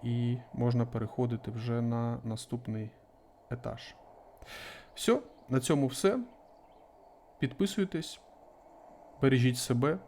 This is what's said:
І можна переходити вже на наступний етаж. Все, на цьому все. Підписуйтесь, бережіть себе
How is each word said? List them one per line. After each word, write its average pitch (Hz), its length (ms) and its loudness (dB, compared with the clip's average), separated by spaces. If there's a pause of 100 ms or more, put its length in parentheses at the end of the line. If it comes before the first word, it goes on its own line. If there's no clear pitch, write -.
І 120 340 0 (160)
можна 120 320 2
переходити 117 640 -4
вже 117 300 -2
на 117 420 -2
наступний 113 640 -6 (600)
етаж. 120 460 -8 (1000)
Все, 254 260 2 (280)
на 131 100 4
цьому 139 280 2
все. 196 320 2 (1200)
Підписуйтесь, 185 800 -2 (1000)
бережіть 127 360 6
себе 135 400 2 (100)